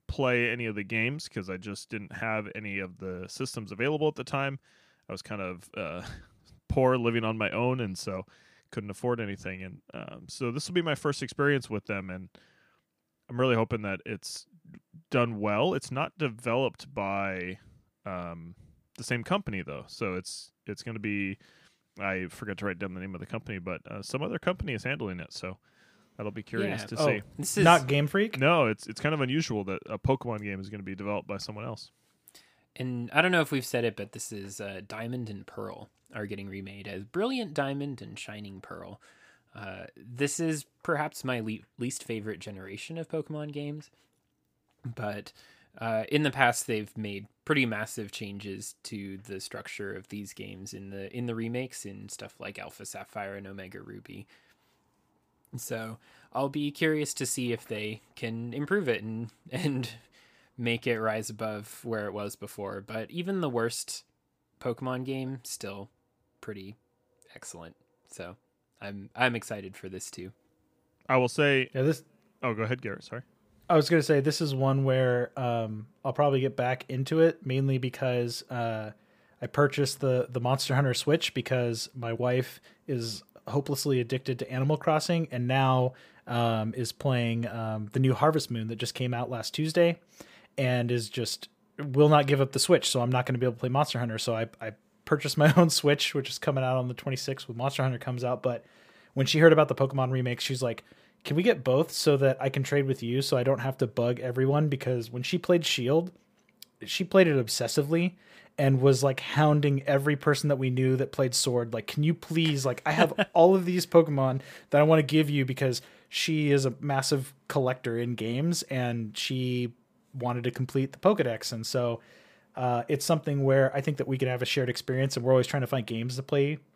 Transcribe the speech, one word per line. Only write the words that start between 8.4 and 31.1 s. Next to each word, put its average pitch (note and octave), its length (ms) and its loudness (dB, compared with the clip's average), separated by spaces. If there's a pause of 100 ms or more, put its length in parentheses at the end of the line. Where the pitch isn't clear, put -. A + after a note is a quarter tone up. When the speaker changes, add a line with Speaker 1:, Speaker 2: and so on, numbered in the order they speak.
Speaker 1:
couldn't G#2 180 -8
afford A#2+ 300 -2
anything. F#2+ 440 -8
And, F#2 180 -16 (120)
um, - 340 -14
so B2+ 240 -4
this C#3+ 160 -6
will F3+ 60 -10
be F3 80 2
my D#3+ 140 0
first C#3+ 280 -2
experience C#3 460 0
with G#2 160 -4
them, F#2+ 240 -6
and F#2 200 -12 (1000)
I'm A#2+ 100 -6
really B2+ 160 4
hoping A2+ 280 0
that F#2+ 220 -4
it's - 420 -10 (640)
done A#2 280 0
well. G#2+ 340 2
It's - 180 -4
not C3+ 260 -6
developed A#2+ 760 -2
by, G2 680 -4 (460)
um, F2 500 -10 (420)
the A#2 60 -12
same A#2+ 200 -4
company, B2+ 380 -4
though, D2 260 -10
so G2 280 -6
it's, - 360 -10 (140)
it's - 180 -10
gonna A2+ 160 -10
be G2+ 380 -4 (600)
I F#2+ 300 -4
forgot G2+ 280 -10
to G2 80 -8
write F2+ 140 -4
down F#2 140 -6
the F#2 60 -10
name F#2+ 160 -10
of E2 60 -10
the - 40 -12
company, A2+ 340 -10
but, F2 300 -8
uh, G#2 120 -10
some C3 200 -8
other F#3+ 180 -6
company F#3 340 -4
is G#2+ 100 -6
handling A2 360 -6
it, D#2+ 140 -14
so F#2 240 -10 (600)
that'll G#2 140 -8
be G#2+ 120 -10
curious A2 380 -4
Speaker 2:
Yeah. G#2+ 60 -10
Speaker 1:
to - 140 -8
Speaker 3:
Oh, D3+ 60 4
Speaker 1:
see. G#2+ 140 2 (160)
Speaker 2:
This D3 200 -4
is G#3 60 4
Speaker 3:
not E3 240 6
Game C#3+ 200 2
Freak? G3+ 320 0
Speaker 1:
No, D3 280 4
it's, G#2+ 200 -4
it's A2 140 -12
kind D3+ 140 0
of D3 60 0
unusual B2+ 440 -2
that F#2+ 200 -4
a G#2+ 120 -8
Pokemon A#2+ 460 -2
game G2+ 160 -6
is F#2+ 100 -10
gonna G2+ 140 -12
be F#2+ 120 -8
developed G2+ 320 -6